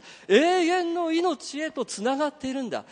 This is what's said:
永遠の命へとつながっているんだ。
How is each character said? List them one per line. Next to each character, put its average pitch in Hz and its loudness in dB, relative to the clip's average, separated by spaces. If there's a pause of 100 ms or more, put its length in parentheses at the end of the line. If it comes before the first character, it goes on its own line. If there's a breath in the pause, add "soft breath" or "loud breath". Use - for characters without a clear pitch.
(280 loud breath)
永 196 6 (300)
遠 349 0
の 339 -2
命 330 -2
へ 311 -6
と 247 -6
つ - -10
な 269 0
が 294 0
っ 277 -4
て 262 -8
い - -4
る 269 -4
ん 240 -6
だ。 117 -6